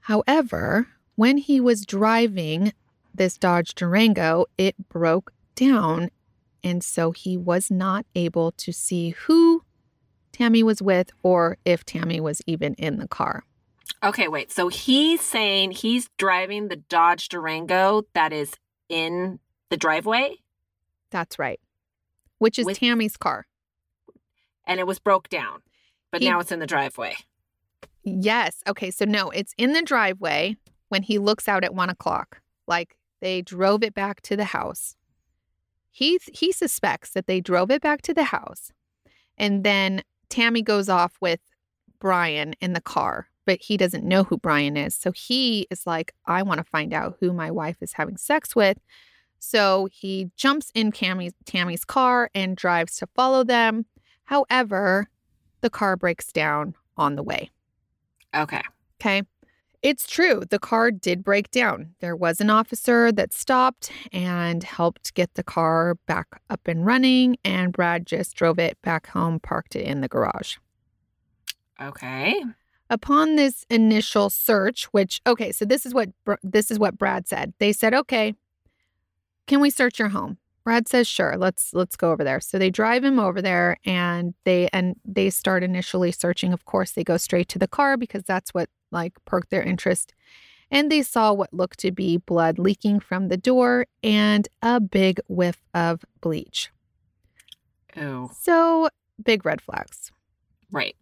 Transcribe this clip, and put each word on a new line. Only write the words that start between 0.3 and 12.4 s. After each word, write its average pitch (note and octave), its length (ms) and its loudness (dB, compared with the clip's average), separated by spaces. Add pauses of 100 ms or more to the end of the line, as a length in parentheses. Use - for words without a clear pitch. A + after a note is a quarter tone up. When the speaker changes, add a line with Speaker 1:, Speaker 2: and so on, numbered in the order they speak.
Speaker 1:
when B3 220 4
he C#4 240 4
was A#3 260 2
driving G3+ 840 2 (420)
this F#3 220 0
Dodge F3 380 2
Durango, F3+ 720 4 (100)
it - 320 -2
broke E3+ 440 0 (220)
down, F3 540 2 (540)
and F3 220 -2
so E3 260 -2
he F#3 260 -6
was F3 340 0
not F#3+ 440 -2
able E3+ 380 0
to - 200 -10
see E3+ 380 -4
who E4 540 4 (680)
Tammy A3+ 300 4
was A3 180 2
with F#3 300 2 (120)
or F3+ 420 4
if F3 200 2
Tammy E3 360 -6
was D3+ 260 -4